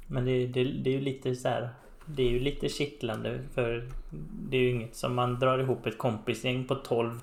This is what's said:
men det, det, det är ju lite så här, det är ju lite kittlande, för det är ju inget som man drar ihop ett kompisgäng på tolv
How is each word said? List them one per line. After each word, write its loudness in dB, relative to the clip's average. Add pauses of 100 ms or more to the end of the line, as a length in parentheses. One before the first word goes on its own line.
men 0
det, 2
det, 2
det 0
är 2
ju 0
lite -2
så -4
här, 0 (360)
det 0
är 6
ju 4
lite 0
kittlande, -2 (100)
för 0 (600)
det 2
är 6
ju 6
inget -2
som 0
man 2
drar 4
ihop 0
ett -2
kompisgäng 0
på 0
tolv 0